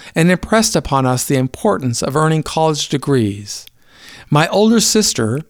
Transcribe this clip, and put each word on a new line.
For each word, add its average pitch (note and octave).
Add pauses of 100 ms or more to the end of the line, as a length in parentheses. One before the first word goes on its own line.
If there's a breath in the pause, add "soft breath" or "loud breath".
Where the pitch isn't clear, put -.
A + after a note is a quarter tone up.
(160 loud breath)
and E3+
impressed A3
upon C3+
us B2+
the C#3
importance C3
of C3+
earning D#3
college D#3+
degrees. A2 (640 loud breath)
My D3+
older A3
sister, B2+ (100)